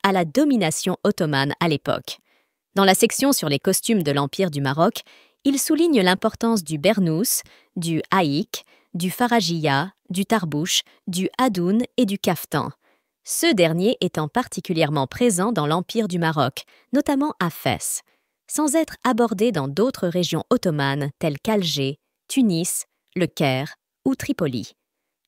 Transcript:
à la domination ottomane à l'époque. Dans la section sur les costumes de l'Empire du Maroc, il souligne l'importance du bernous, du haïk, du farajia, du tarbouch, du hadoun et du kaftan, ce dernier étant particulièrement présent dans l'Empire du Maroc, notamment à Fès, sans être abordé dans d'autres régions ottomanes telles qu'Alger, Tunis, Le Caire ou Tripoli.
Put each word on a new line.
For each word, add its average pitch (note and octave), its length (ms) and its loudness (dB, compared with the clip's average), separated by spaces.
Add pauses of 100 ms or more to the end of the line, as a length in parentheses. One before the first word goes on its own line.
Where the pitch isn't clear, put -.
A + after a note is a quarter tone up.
à G3+ 100 2
la F3+ 140 2
domination G3 760 0
ottomane D3 580 0
à E3+ 80 2
l'époque. - 500 -4 (560)
Dans G3 100 4
la F#3+ 100 6
section C4 380 2
sur E3 160 -2
les C#3+ 100 2
costumes G3 440 0
de D3 100 0
l'Empire C#3+ 380 0
du C#3+ 100 -4
Maroc, D3 400 2 (440)
il C#4 140 2
souligne D4+ 440 2
l'importance G#3+ 600 0
du D#3 140 -6
bernous, F3+ 640 0 (360)
du E3 340 -2
haïk, F3 540 0 (280)
du F3+ 180 -4
farajia, E3+ 840 0 (180)
du F#3 140 -4
tarbouch, E3+ 580 -2 (240)
du F3+ 220 -4 (100)
hadoun G#3 440 2 (140)
et B3 100 2
du G3 120 -2
kaftan, D3 520 -2 (540)
ce - 280 0
dernier F3+ 480 2
étant E3 280 -2
particulièrement D#3 800 -2
présent G#3+ 460 0
dans D#3 140 0
l'Empire F3+ 420 -2
du F3+ 100 -4
Maroc, D#3 440 0 (300)
notamment C#4+ 480 0
à E3+ 100 0
Fès, - 500 -4 (500)
sans D4 240 0
être D#4+ 300 0
abordé A#3 480 2
dans C#3 160 -2
d'autres F#3 400 -2
régions E3 400 -2
ottomanes D3 680 0
telles D3+ 200 -2
qu'Alger, D3 600 -2 (300)
Tunis, F3+ 560 0 (300)
Le F3+ 120 0
Caire C#3 480 -2 (300)
ou C4+ 100 0
Tripoli. C#3 580 -4 (560)